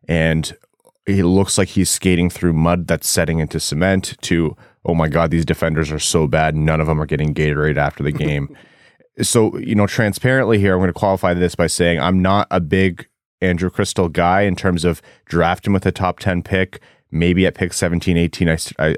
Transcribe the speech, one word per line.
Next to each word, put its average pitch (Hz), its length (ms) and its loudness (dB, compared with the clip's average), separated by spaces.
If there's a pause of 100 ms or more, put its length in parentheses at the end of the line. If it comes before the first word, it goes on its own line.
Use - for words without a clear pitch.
and 80 460 0 (520)
it 98 160 0
looks 92 340 2
like 95 120 2
he's 92 200 0
skating 87 400 0
through 85 260 0
mud 85 340 0
that's 80 200 -2
setting 82 300 0
into 78 220 -4
cement, 95 640 -2
to, 82 340 0 (280)
"Oh 85 120 0
my 80 100 2
God, 82 240 0
these 82 140 0
defenders 80 480 -2
are 76 80 -6
so 80 260 0
bad, 78 300 0
none 78 240 0
of 78 80 -2
them 78 120 0
are 76 60 -4
getting 76 260 -2
Gatorade 76 440 0
after 71 260 -2
the 71 80 -2
game." 73 520 -4
<laughs> - 40 -20 (560)
So, 113 340 2
you - 180 -4
know, 101 120 4
transparently 117 720 0
here, 98 160 4
I'm 92 60 2
gonna 92 120 0
qualify 95 400 0
this 87 220 0
by 85 140 0
saying 85 320 2
I'm 90 200 2
not 95 300 2
a 92 100 0
big 90 460 0 (340)
Andrew 90 300 0
Cristall 92 420 -2
guy 87 300 2
in 95 140 0
terms 90 280 -2
of 85 160 0 (240)
draft 82 420 0
him 101 60 0
with 95 140 0
a 92 60 0
top 90 260 -2
ten 87 240 -2
pick. 92 400 -2 (280)
Maybe 87 360 2
at 87 80 0
pick 87 180 -4
seventeen, 85 460 0
eighteen, 85 320 0
I 80 40 2
s-, - 240 -8
I, 78 200 2